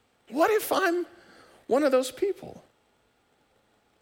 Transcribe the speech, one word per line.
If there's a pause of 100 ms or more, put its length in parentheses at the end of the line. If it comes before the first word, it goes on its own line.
(280)
What
if
I'm (640)
one
of
those
people? (1400)